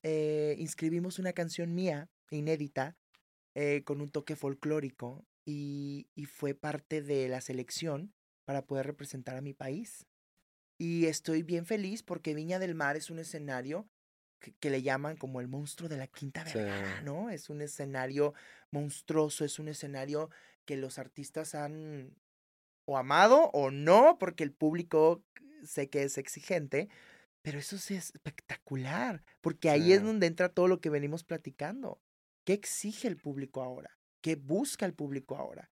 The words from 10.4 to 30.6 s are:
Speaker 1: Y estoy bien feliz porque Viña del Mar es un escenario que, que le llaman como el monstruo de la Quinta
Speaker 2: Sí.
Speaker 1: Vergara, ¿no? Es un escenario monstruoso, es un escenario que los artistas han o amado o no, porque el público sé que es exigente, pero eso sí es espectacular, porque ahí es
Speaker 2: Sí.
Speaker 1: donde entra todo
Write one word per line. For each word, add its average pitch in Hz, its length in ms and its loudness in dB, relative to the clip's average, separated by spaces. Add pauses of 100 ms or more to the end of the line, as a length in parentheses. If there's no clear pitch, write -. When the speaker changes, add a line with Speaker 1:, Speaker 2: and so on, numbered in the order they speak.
Speaker 1:
Y 165 260 2
estoy 160 380 0
bien 170 220 -2
feliz 208 360 -2
porque 165 320 -4
Viña 165 240 -2
del 180 160 -2
Mar 147 220 2
es 156 140 -8
un 165 100 -8
escenario 151 680 -6 (540)
que, - 180 -18
que 147 120 -2
le 131 120 2
llaman 139 340 -2
como 131 240 -8
el 123 60 -6
monstruo 147 420 -8
de 147 100 -6
la 131 100 -8
Quinta 147 380 -10
Speaker 2:
Sí. 143 120 -4
Speaker 1:
Vergara, 98 440 -4
¿no? 165 280 -6
Es 156 200 -10
un 147 120 -8
escenario 139 720 -2 (380)
monstruoso, 147 720 -2
es 143 160 -6
un 151 80 -8
escenario 147 640 -6 (360)
que 139 100 -4
los 135 220 -6
artistas 143 560 -10
han 147 600 -8 (720)
o 139 120 0
amado 196 540 10
o 139 180 2
no, 185 480 10
porque 170 260 -2
el 143 80 -4
público 160 720 4 (420)
sé 139 240 -4
que 143 140 0
es 139 160 -2
exigente, 147 720 -2 (540)
pero 147 160 -6
eso 190 200 -8
sí 196 160 -6
es 180 200 -8
espectacular, 156 1080 -6 (180)
porque 165 300 0
ahí 160 220 8
es 196 80 10
Speaker 2:
Sí. 202 60 -2
Speaker 1:
donde 214 200 4
entra 170 220 2
todo 180 200 4